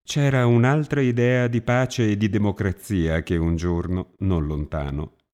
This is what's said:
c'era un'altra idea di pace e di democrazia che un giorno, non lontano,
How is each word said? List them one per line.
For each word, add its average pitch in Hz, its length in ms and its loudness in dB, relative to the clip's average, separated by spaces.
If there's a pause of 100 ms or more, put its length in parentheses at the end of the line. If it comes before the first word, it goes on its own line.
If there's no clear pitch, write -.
c'era 135 420 0
un'altra 139 540 2
idea 123 480 2
di 117 120 -2
pace 123 500 0
e 104 60 0
di 107 120 2
democrazia 95 960 0
che 90 120 -2
un 82 200 0
giorno, 87 600 -4
non 87 280 0
lontano, 73 680 -6 (200)